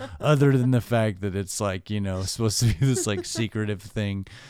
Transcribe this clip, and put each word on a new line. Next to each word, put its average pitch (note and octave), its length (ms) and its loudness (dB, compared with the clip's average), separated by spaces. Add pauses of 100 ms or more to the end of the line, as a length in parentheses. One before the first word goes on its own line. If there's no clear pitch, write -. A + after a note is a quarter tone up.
<laughs> - 120 -14
Other C#3 380 4
than B2 140 2
the A#2+ 100 4
fact A2 400 0
that G2 140 -4
it's, G2 260 -4
like, F#2+ 300 -4
you G#2 100 -2
know, F#2+ 220 -2
supposed A2 380 -2
to A#2+ 40 4
be G#2+ 80 4
this, C3 320 2
like, G2+ 200 -2
secretive G#2+ 580 -4
thing. G2 420 -4 (240)